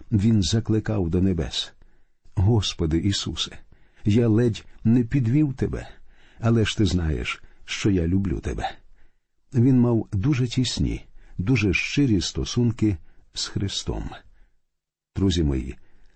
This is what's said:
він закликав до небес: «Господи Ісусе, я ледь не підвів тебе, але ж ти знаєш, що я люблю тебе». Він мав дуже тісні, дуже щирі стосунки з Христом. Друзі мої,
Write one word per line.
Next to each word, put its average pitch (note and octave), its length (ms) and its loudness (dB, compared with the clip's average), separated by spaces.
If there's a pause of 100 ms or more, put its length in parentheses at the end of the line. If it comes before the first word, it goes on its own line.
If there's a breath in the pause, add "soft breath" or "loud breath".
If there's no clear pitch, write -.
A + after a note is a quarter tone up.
(120)
він A2 300 4
закликав G#2+ 680 0
до F2+ 120 2
небес: E2 500 -2 (640)
«Господи F#2 640 2
Ісусе, - 600 -4 (460 soft breath)
я A#2 240 4
ледь A2+ 360 2 (200 soft breath)
не A#2 200 4
підвів C#3 500 2
тебе, - 340 -6 (520 soft breath)
але A#2 240 4
ж - 120 -2
ти G#2 100 4
знаєш, D#2+ 560 -2 (220 soft breath)
що - 260 -2
я F2+ 160 2
люблю F#2+ 340 0
тебе». - 300 -6 (840)
Він B2+ 260 4
мав A#2+ 320 2
дуже B2 340 0
тісні, B2 600 -2 (320 soft breath)
дуже G#2 360 2
щирі A#2 460 0
стосунки G#2+ 760 0 (380)
з - 120 -6
Христом. B1 580 -6 (1120)
Друзі F#2 260 2
мої, C2+ 340 -2 (400)